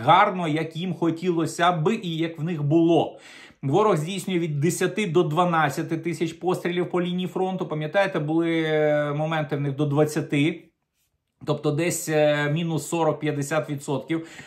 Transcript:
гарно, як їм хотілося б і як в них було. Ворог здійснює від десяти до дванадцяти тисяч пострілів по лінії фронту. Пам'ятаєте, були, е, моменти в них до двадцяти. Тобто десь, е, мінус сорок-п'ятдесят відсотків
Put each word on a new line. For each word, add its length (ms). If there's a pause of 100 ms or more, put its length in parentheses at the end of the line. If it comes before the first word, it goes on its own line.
гарно, 420
як 280
їм 180
хотілося 800
б 320
і 140
як 220
в 40
них 200
було. 560 (440)
Ворог 340
здійснює 420
від 200
десяти 480
до 160
дванадцяти 760
тисяч 360
пострілів 560
по 120
лінії 260
фронту. 380
Пам'ятаєте, 540
були, 420
е, 520
моменти 420
в 60
них 140
до 100
двадцяти. 760 (840)
Тобто 260
десь, 380
е, 420
мінус 360
сорок-п'ятдесят 800
відсотків 580 (200)